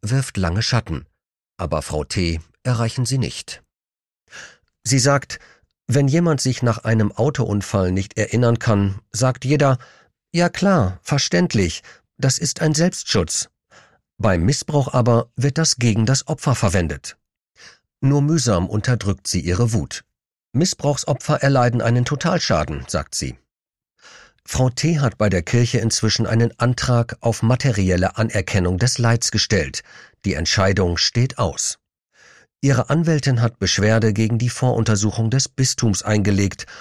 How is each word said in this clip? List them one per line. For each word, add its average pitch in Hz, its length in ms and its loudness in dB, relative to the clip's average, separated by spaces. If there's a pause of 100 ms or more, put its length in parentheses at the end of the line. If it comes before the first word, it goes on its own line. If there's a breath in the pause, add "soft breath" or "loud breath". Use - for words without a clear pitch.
wirft 127 340 -4
lange 92 240 -2
Schatten, 82 460 -4 (500)
aber 78 240 -4
Frau 76 240 -6
T. 85 380 -2 (200)
erreichen 120 440 -2
sie 135 100 -4
nicht. - 460 -8 (1200 loud breath)
Sie 131 140 2
sagt, 139 420 0 (460 soft breath)
wenn 139 220 2
jemand 160 340 2
sich 131 200 -2
nach 117 220 0
einem 110 260 2
Autounfall 104 800 0
nicht 95 280 -4
erinnern 117 400 2
kann, 101 420 0 (120)
sagt 127 340 -2
jeder, 135 320 2 (520 loud breath)
„Ja 170 200 2
klar, 151 500 2
verständlich, 143 840 0 (360 loud breath)
das 135 180 0
ist - 240 -6
ein 156 140 2
Selbstschutz.“ 156 760 -2 (680 soft breath)
Beim 92 260 2
Missbrauch 131 480 0
aber 120 440 2
wird 135 200 0
das 160 200 0
gegen 117 280 2
das 131 240 0
Opfer 147 260 -2
verwendet. 82 640 -2 (840 loud breath)
Nur 139 180 2
mühsam 123 480 2
unterdrückt 107 580 -2
sie 90 140 -2
ihre 98 320 0
Wut. 80 320 -4 (480)
„Missbrauchsopfer 143 840 -2
erleiden 123 440 2
einen 120 240 2
Totalschaden“, 80 840 -2
sagt - 260 -6
sie. 65 240 -8 (1080 loud breath)
Frau 127 220 0
T. 156 300 0
hat 135 180 0
bei 107 120 2
der 92 140 0
Kirche 120 360 0
inzwischen 110 480 0
einen 113 320 0
Antrag 120 600 0
auf 113 220 -2
materielle 101 720 2
Anerkennung 95 640 0
des 120 200 0
Leids 117 320 2
gestellt. 85 520 -2 (420 loud breath)
Die 92 100 0
Entscheidung 92 600 2
steht - 420 -2
aus. - 400 -4 (840 soft breath)
Ihre 127 300 2
Anwältin 151 520 2
hat 117 180 -2
Beschwerde 107 520 2
gegen 110 260 0
die 120 100 0
Voruntersuchung 110 840 0
des 131 180 0
Bistums 123 540 0
eingelegt. 101 640 0 (140 loud breath)